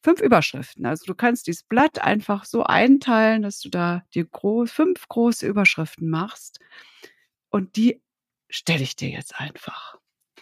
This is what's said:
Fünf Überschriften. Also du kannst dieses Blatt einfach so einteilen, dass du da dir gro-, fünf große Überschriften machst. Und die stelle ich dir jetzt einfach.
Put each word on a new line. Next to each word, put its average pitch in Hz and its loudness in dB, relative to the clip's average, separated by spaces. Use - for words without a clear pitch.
Fünf 339 4
Überschriften. 185 0
Also 151 -4
du 185 -8
kannst 240 0
dieses 170 -6
Blatt 269 2
einfach 208 0
so - -2
einteilen, 220 4
dass 202 -8
du - -16
da 175 -2
dir 170 -2
gro-, 220 -2
fünf 339 -2
große 233 0
Überschriften 165 -2
machst. 170 -6
Und 196 -4
die 233 2
stelle 156 -4
ich - -8
dir 139 -8
jetzt - -14
einfach. - -14